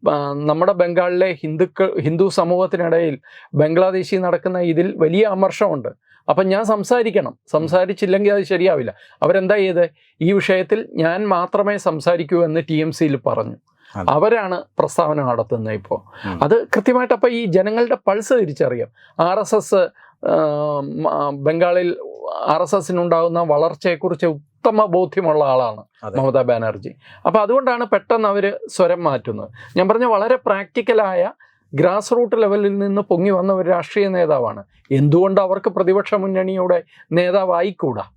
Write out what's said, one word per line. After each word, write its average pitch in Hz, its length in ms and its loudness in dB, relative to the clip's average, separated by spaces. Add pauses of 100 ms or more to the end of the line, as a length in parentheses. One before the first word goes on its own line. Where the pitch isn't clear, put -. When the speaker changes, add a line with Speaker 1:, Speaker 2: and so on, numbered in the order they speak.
Speaker 1:
ആ, 143 240 -2
നമ്മുടെ 151 380 2
ബംഗാളിലെ 180 600 0
ഹിന്ദുക്കൾ, 175 680 -2
ഹിന്ദു 160 280 0
സമൂഹത്തിനിടയിൽ 170 920 0 (340)
ബംഗ്ലാദേശിൽ 180 680 0
നടക്കുന്ന 180 380 -2
ഇതിൽ 175 380 0
വലിയ 175 280 2
അമർഷമുണ്ട്. 190 640 0 (400)
അപ്പം 190 180 2
ഞാൻ 196 160 0
സംസാരിക്കണം, 208 720 0 (140)
സംസാരിച്ചില്ലെങ്കിൽ 185 840 0
അത് 202 80 0
ശരിയാവില്ല. 170 520 0 (300)
അവരെന്താ 185 320 2
ചെയ്തത്? 175 340 0 (320)
ഈ 165 100 2
വിഷയത്തിൽ 196 600 0
ഞാൻ 175 340 -2
മാത്രമേ 196 500 -2
സംസാരിക്കൂ 170 680 0
എന്ന് 160 240 -2
ടി 160 40 -2
എം 156 180 0
സിയിൽ 147 240 0
പറഞ്ഞു. - 400 -4 (400)
Speaker 2:
അതെ. 101 160 -2
Speaker 1:
അവരാണ് 185 520 0 (160)
പ്രസ്താവന 151 420 0
നടത്തുന്നത് 117 520 -4
ഇപ്പോൾ. - 560 -10
Speaker 2:
ഉം. 90 140 -2
Speaker 1:
അത് 226 320 2
കൃത്യമായിട്ട് 247 380 2
അപ്പം 240 160 2
ഈ 233 160 -4
ജനങ്ങളുടെ 214 520 0 (100)
പൾസ് 208 260 0
തിരിച്ചറിയാം. 147 880 -2
ആർ 175 200 2
എസ് 208 160 -2
എസ്, 202 200 0 (520)
ആ, 170 120 2 (400)
മ-, 147 560 -4
ബംഗാളിൽ 175 600 0 (500)
ആർ 151 140 2
എസ് 180 140 -2
എസിനുണ്ടാകുന്ന 170 640 0
വളർച്ചയെക്കുറിച്ച് 165 840 0
ഉത്തമ 214 600 0
ബോധ്യമുള്ള 170 600 0
ആളാണ് 123 380 0 (200)
Speaker 2:
അതെ. 101 140 -6
Speaker 1:
മമതാ 135 240 2
ബാനർജി. 113 540 -2 (300)
അപ്പൊ 208 140 4
അതുകൊണ്ടാണ് 240 460 0
പെട്ടെന്ന് 214 420 0
അവര് 202 260 0 (140)
സ്വരം 175 360 0
മാറ്റുന്നത്. 120 460 -4 (280)
ഞാൻ 185 120 2
പറഞ്ഞ 233 160 2
വളരെ 226 300 2 (100)
പ്രാക്ടിക്കലായ 202 840 0 (420)
ഗ്രാസ് 180 380 0
റൂട്ട് 233 300 0
ലെവലിൽ 202 360 0
നിന്ന് 202 240 -2
പൊങ്ങി 185 280 0
വന്ന 190 240 0
ഒരു 185 160 -2
രാഷ്ട്രീയ 180 380 0
നേതാവാണ്. 143 560 -2 (280)
എന്തുകൊണ്ട് 170 500 4
അവർക്ക് 190 280 0
പ്രതിപക്ഷ 190 440 2
മുന്നണിയുടെ 185 680 0 (280)
നേതാവായിക്കൂടാ? 175 920 0 (140)